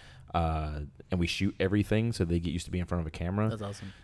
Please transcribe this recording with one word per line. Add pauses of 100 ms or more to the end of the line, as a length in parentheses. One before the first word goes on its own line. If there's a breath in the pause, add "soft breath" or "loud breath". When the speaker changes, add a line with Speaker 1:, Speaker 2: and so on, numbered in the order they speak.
(340 loud breath)
Speaker 1:
uh, (320)
and
we
shoot
everything
so
they
get
used
to
be
in
front
of
a
camera.
Speaker 2:
That's
awesome. (100)